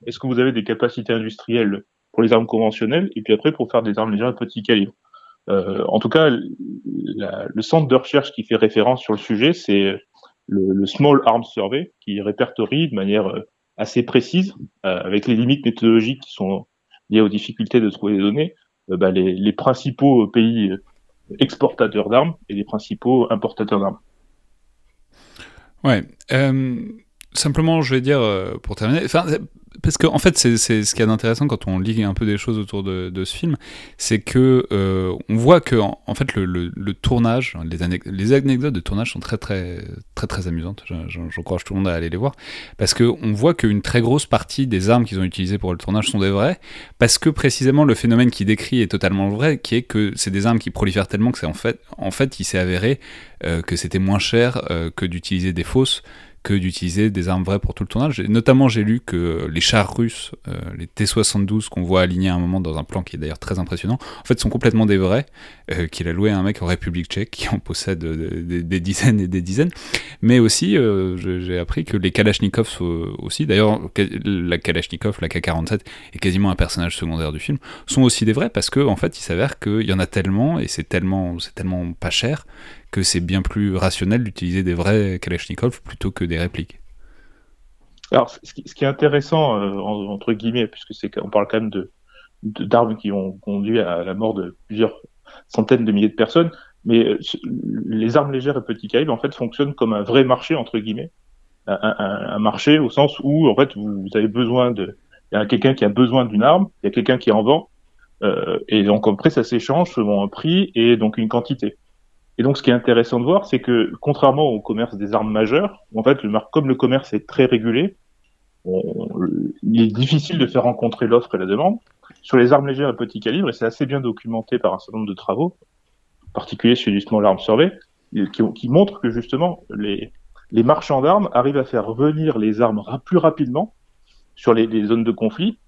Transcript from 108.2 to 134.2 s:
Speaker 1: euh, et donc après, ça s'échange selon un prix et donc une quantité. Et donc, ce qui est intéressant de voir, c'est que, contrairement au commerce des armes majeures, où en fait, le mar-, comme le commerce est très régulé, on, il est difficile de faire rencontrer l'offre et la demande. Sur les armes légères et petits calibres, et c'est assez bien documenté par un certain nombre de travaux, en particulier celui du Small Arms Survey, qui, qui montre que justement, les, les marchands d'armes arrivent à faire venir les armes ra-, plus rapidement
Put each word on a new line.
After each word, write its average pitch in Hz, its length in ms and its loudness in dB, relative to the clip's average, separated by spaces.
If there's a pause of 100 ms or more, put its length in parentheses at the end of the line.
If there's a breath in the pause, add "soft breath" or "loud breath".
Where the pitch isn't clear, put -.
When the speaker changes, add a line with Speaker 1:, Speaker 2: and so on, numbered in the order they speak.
Speaker 1:
euh, 90 460 -2
et 107 160 2
donc 104 240 2
après, 104 240 2
ça 123 120 2
s'échange 135 480 0
selon 104 300 0
un 101 60 0
prix 175 480 -2
et 117 200 6
donc 107 220 0
une 110 100 -2
quantité. 120 500 -4 (640)
Et - 20 2
donc, 135 160 2
ce - 60 -12
qui - 80 4
est - 20 8
intéressant 120 460 2
de 120 60 -2
voir, 196 200 2
c'est - 140 -2
que, 120 320 0 (100)
contrairement 143 440 2
au 117 140 0
commerce 110 360 -6
des 101 180 -8
armes 107 180 0
majeures, 117 600 0
où 110 80 -6
en 110 40 -2
fait, 139 200 4
le 104 80 -2
mar-, 107 200 -2
comme 147 160 0
le 131 60 4
commerce 131 400 0
est 104 140 -4
très - 180 2
régulé, 123 500 0 (720)
on, - 420 -4 (540)
il 113 200 4
est 110 120 4
difficile 147 460 0
de 127 80 2
faire 123 160 0
rencontrer 120 420 -2
l'offre 117 300 2
et - 20 0
la 92 80 -4
demande. 147 320 0 (460 soft breath)
Sur - 140 2
les 123 140 6
armes 143 140 4
légères 139 240 -2
et 113 60 -2
petits 113 240 -8
calibres, 139 300 -2
et 113 40 -2
c'est - 120 -6
assez 117 200 -2
bien 135 160 -2
documenté 113 560 -4
par 92 160 0
un 92 60 -6
certain 110 180 -12
nombre 107 140 -4
de 95 40 -6
travaux, 127 420 -4 (680)
en - 60 -20
particulier - 400 2
celui 113 200 0
du 101 80 2
Small 107 220 0
Arms 98 140 6
Survey, 135 340 2 (400)
qui, 101 300 -2 (140)
qui - 120 -8
montre 190 320 4
que 123 120 -2
justement, 135 580 -4
les, 104 420 -6 (380 soft breath)
les 113 140 4
marchands 143 400 2
d'armes 185 300 4
arrivent 139 240 2
à 131 80 0
faire 110 280 -4
venir 151 460 0
les 107 220 0
armes 107 180 2
ra-, 113 180 -8
plus 180 200 0
rapidement 156 580 0 (600)